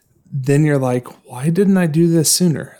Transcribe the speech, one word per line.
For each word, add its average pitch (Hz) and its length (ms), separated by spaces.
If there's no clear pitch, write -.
then 143 320
you're 147 160
like, 127 280
"Why 131 240
didn't 190 280
I 180 80
do 165 220
this 165 240
sooner?" 160 480